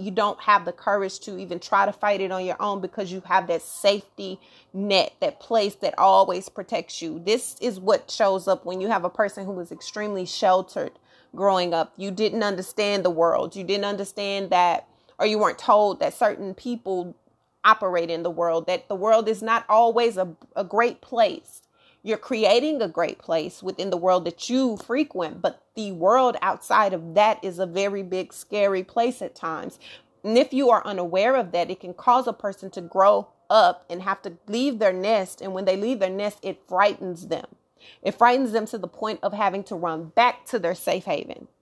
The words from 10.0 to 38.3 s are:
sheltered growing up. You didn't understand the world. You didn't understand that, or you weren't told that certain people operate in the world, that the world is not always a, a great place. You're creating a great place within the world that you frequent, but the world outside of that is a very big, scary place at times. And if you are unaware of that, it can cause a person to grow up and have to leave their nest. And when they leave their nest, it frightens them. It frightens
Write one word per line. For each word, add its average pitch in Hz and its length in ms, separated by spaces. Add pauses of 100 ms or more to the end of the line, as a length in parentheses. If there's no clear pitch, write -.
sheltered 185 720 (380)
growing 185 360
up. 175 240
You 196 140
didn't 214 320
understand 202 600
the 180 60
world. 165 440
You 196 80
didn't 196 220
understand 196 680
that, 175 380 (300)
or - 80
you 214 120
weren't 190 200
told 208 420
that 160 120
certain 202 420
people 190 600 (480)
operate 180 460
in 165 140
the 180 60
world, 165 360
that 180 220
the 202 80
world 220 320
is 214 140
not 226 260
always 233 480
a, 180 180 (220)
a 196 80
great 220 360
place. - 640 (400)
You're 208 160
creating 240 640
a 208 40
great 165 320
place 165 440
within 190 280
the 180 60
world 180 300
that - 220
you 247 280
frequent, 190 680
but - 200 (120)
the 214 160
world 233 500
outside 196 520
of 165 220
that 214 280
is 175 160
a 190 80
very 196 380
big, 185 280
scary 196 520
place 240 360
at - 140
times. - 460 (420)
And 220 160
if 262 140
you 262 180
are 214 160
unaware 190 480
of 214 160
that, 175 200
it 185 100
can 180 140
cause 254 340
a 220 40
person 196 400
to 190 80
grow 196 480 (220)
up 190 400
and 180 120
have 196 200
to 185 120 (120)
leave 240 320
their 202 140
nest. 190 480
And 190 120
when 190 120
they 190 120
leave 226 220
their 190 120
nest, 202 320
it 190 260
frightens 185 580
them. - 200 (560)
It - 140
frightens 247 360